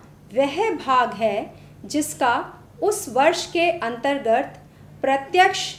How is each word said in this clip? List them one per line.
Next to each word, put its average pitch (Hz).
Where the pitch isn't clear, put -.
वह 294
भाग 254
है 214
जिसका 277
उस 403
वर्ष 277
के 339
अंतर्गत 254
प्रत्यक्ष 359